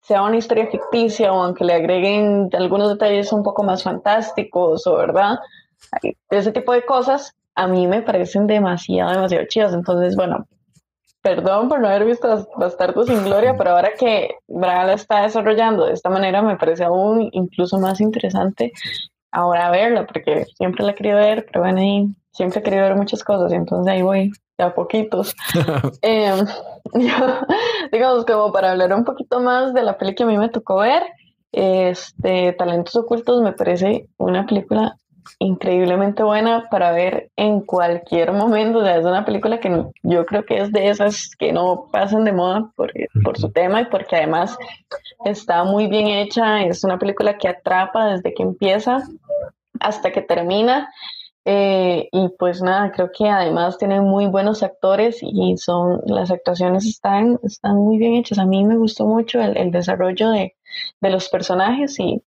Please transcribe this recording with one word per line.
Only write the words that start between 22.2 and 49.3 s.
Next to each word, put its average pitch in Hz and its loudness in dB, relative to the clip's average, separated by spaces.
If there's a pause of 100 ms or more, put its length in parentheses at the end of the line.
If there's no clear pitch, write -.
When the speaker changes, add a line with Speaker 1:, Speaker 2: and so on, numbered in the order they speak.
Speaker 1:
siempre 185 -4
he - -14
querido 196 0
ver 196 2
muchas 202 -2
cosas, 180 0
y - 0
entonces 180 -2
ahí 185 0
voy, 196 0 (260)
de 180 0
a 175 -2
poquitos. 208 -4 (200)
Speaker 2:
<laughs> 147 -2
Speaker 1:
Em, 208 2 (260)
<laughs> - -18
yo, 247 0 (520)
digamos, 240 2
como 214 2
para 190 0
hablar 185 2
un 220 0
poquito 254 -4
más 247 0
de 247 2
la 196 -2
peli 190 -4
que 240 -2
a - 2
mí 220 2
me 214 0
tocó 214 -2
ver, 254 2 (500)
este, 185 0
Talentos 175 -2
Ocultos 233 0
me 196 2
parece 185 0 (100)
una 185 0
película 214 -2 (420)
increíblemente 185 0
buena 226 0
para 180 2
ver 175 -2
en 208 2
cualquier 170 0
momento. 220 2
O - 2
sea, 180 4
es 165 2
una 185 2
película 220 -2
que 202 -4
no, 165 -2 (100)
yo 170 2
creo 190 -2
que 117 -2
es 202 -2
de 202 2
esas 208 -2
que 156 0
no 175 0
pasan 208 0
de 208 2
moda 185 -2
por, - -4 (300)
por - -2
su 107 -4
Speaker 2:
Ujú. 107 -6
Speaker 1:
tema 185 2
y - 0
porque 196 -4
además 165 -2 (680)
está 196 -2
muy 208 2
bien 208 0
hecha. 208 0
Es 180 -2
una 185 0
película 202 -2
que 190 -2
atrapa 190 0
desde 180 -4
que 185 -6
empieza 202 0 (800)